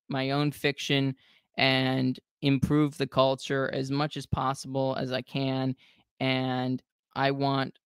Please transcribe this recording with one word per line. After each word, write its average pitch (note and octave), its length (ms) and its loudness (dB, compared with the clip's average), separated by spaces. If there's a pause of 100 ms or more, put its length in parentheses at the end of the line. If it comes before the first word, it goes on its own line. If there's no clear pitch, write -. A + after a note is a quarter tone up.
my C3+ 220 0
own D3 200 2
fiction C#3 640 0 (400)
and C3 640 2 (220)
improve C#3+ 560 2
the C#3 100 -2
culture C3+ 680 0
as C3+ 180 -2
much D3 240 -2
as C#3 100 -8
possible C3+ 760 -2
as C3 120 -2
I B2+ 100 -2
can. C3 540 -2 (440)
And C3 640 0 (340)
I C#3 160 2
want C#3 540 -2